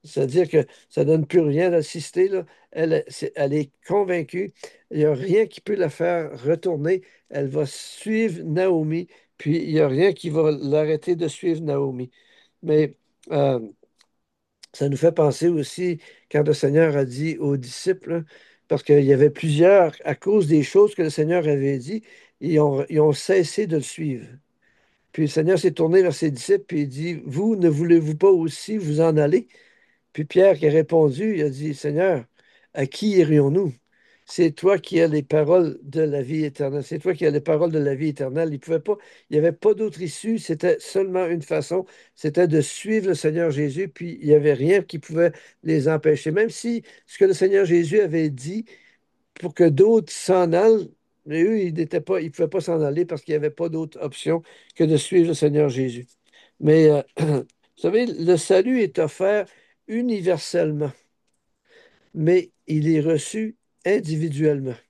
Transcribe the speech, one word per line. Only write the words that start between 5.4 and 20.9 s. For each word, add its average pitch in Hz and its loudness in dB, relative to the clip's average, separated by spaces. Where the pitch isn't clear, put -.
qui - -20
peut 202 -6
la 170 -2
faire 165 -6
retourner. 165 -2
Elle 143 -6
va 143 -4
suivre 208 -4
Naomi, 165 -2
puis 156 -2
il 156 -4
n'y 156 2
a 147 4
rien 170 2
qui - -8
va 156 2
l'arrêter 151 -2
de 160 -4
suivre 165 -4
Naomi. 135 -6
Mais, 156 0
euh, 139 0
ça 143 -4
nous 139 -2
fait 160 2
penser 156 2
aussi 170 -4
quand 147 2
le 151 2
Seigneur 151 2
a 139 0
dit 143 -6
aux 143 -2
disciples, 165 -6
hein, 165 -4
parce 143 -2
qu'il 143 6
y 135 4
avait 139 6
plusieurs, 165 4
à 147 -4
cause 196 0
des 151 4
choses 202 4